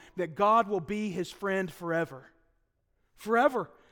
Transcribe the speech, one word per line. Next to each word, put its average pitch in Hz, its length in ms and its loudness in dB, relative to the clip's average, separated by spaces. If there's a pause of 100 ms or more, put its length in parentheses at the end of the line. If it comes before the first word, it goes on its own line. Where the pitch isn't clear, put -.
(140)
that 175 220 -6
God 208 320 4
will 208 100 -2
be 208 320 -4
his 175 220 -6
friend 190 360 -4
forever. 165 640 -6 (840)
Forever. 233 520 2 (240)